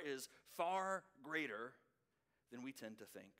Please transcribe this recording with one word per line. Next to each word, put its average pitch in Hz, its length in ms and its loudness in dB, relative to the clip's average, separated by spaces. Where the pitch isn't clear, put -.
is 131 240 -2
far 190 480 4
greater 131 500 0
than 123 120 -6
we 131 100 -4
tend 110 260 -6
to 110 80 -10
think. 98 340 -12